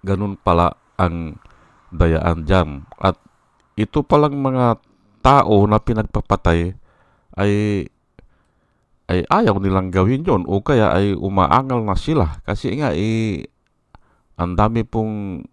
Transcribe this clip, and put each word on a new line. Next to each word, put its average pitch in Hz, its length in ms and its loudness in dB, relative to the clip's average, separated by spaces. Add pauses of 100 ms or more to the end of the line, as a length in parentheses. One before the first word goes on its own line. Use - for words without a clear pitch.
Ganun 98 380 -4
pala 85 340 2 (240)
ang 85 400 -4 (560)
dayaan 82 540 0
dyan. 87 220 2 (280)
At 95 220 -2 (580)
ito 110 240 -2
palang 147 380 2
mga 127 420 0 (380)
tao 107 480 4
na 107 100 2
pinagpapatay 98 960 -2 (640)
ay, 101 480 0 (1200)
ay 90 140 -2 (100)
ayaw 113 320 2
nilang 95 320 -2
gawin 120 320 2
yon 127 220 0
o 98 180 -2
kaya 117 240 2
ay 101 240 0
umaangal 107 720 0
na 101 80 -2
sila. 104 480 -2
Kasi - 380 -6
nga, 120 160 -2
eh, 107 500 -4 (920)
ang 87 160 -4
dami 113 320 2
pong 104 640 -6